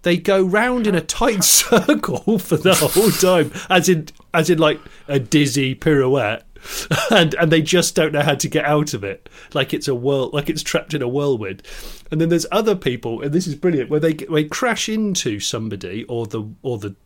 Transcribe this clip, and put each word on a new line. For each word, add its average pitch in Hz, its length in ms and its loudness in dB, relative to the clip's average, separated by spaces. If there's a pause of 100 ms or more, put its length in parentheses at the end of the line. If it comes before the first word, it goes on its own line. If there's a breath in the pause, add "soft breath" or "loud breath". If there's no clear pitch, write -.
They 175 140 2
go 190 260 2
round 220 440 0
in 196 80 2
a 160 60 0
tight 196 420 0
<laughs> - 0 -
circle - 960 2
for - 180 -2
the 185 160 4
whole 180 380 4
time, 175 400 4 (180 loud breath)
as 185 180 4
in, 160 200 2 (260)
as 165 160 2
in, 170 80 4
like, 151 220 2 (280 loud breath)
a 143 120 0
dizzy 135 560 0
pirouette, 131 680 2 (380 loud breath)
<laughs> - 320 -2
and, 170 240 4
and 160 160 2
they 160 100 4
just 170 340 0
don't 156 160 2
know 143 120 0
how 143 120 2
to - 140 -4
get 147 160 0
out 147 300 0
of 98 80 -8
it. - 260 -12 (240 loud breath)
Like 135 220 -2
it's 147 120 -6
a 139 80 -2
whirl-, 131 380 -2
like 147 160 -2
it's 151 140 -6
trapped 156 320 -4
in 139 80 -2
a 123 40 -4
whirlwind. 123 540 -2 (500 loud breath)
And 160 80 -2
then 165 100 2
there's 170 220 0
other 214 240 2
people, 120 460 -4
and 143 100 -4
this 180 160 0
is 147 80 -6
brilliant, 170 360 0
where 151 80 0
they, 160 140 2
they 156 300 -2
crash 220 460 -4
into 196 500 -2
somebody 104 680 -8
or 117 200 -6
the, 110 180 -8 (200)
or 123 160 -6
the 98 160 -10 (100)